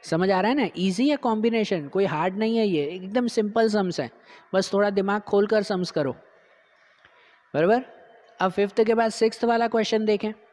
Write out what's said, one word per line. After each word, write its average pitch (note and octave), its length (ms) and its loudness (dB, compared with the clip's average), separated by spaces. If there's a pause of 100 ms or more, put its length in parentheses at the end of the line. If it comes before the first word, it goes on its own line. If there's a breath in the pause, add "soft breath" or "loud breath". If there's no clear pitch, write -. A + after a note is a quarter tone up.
समझ F3 260 0
आ F#3+ 120 2
रहा G#3 100 2
है C#4 60 0
ना, A#3+ 100 0 (100)
ईजी F#3+ 320 0
है D4 80 2
कॉम्बिनेशन, A3 680 -2
कोई F#3+ 180 0
हार्ड F3+ 320 -2
नहीं A3+ 200 0
है A3 100 2
ये, D#3 180 0
एकदम F#3+ 420 -4
सिंपल A3+ 420 0
सम्स G3 300 -2
है, B2+ 100 -4 (440 loud breath)
बस F#3+ 200 0
थोड़ा G3+ 160 2
दिमाग G3+ 320 -2
खोल G3+ 260 2
कर G#3+ 160 2
सम्स F#3 280 -4
करो, C#3+ 200 -2 (1400 soft breath)
बराबर। G3 300 2 (560)
अब F#3 120 0
फिफ्थ G3+ 320 0
के A3+ 100 2
बाद A3+ 180 0
सिक्स्थ A3+ 340 0
वाला A#3 220 2
क्वेश्चन A3 380 0
देखें G#3+ 260 0 (220)